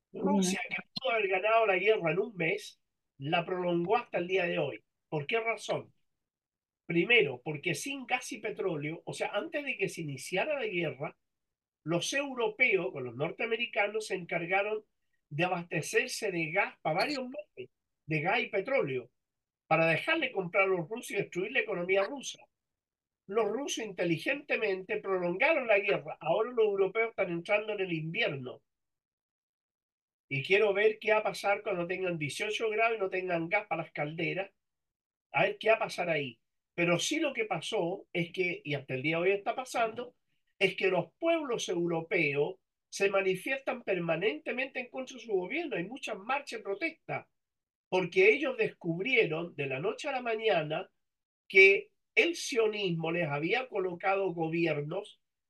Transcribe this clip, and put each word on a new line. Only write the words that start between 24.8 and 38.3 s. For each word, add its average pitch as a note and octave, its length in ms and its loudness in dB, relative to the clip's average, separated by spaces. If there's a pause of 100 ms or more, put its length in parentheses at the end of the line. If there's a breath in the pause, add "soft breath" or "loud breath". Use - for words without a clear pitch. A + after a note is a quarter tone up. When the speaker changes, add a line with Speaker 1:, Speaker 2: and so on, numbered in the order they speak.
Speaker 1:
prolongaron G3 720 2
la G3+ 100 6
guerra. F3 400 0
Ahora A3 320 2
los A3+ 140 4
europeos G3+ 460 2
están F#3+ 200 -2
entrando G#3 440 0
en G3 60 -4
el F3+ 120 -4
invierno. D#3+ 720 -4 (1700)
Y C#3 140 -4
quiero G3+ 300 4
ver G#3+ 280 2
qué G#3+ 120 2
va G#3+ 60 4
a G#3+ 40 -2
pasar G3+ 400 0
cuando F3 240 -2
tengan F3+ 320 -2
dieciocho G#3+ 500 -4
grados A3+ 280 2
y G#3 40 -4
no F#3+ 100 -2
tengan F3+ 380 -2
gas G#3 200 0
para D#3+ 160 -2
las - 80 -20
calderas. D3+ 580 -4 (800)
A C#3+ 140 2
ver C#3 140 0
qué D#3+ 100 -2
va E3 80 8
a - 40 0
pasar F3 300 -2
ahí. C#3 260 -2 (380)
Pero E3+ 240 4
sí D#4 220 0
lo C#4+ 120 0
que A#3 120 -2
pasó F#3 680 -4
es E3+ 200 -2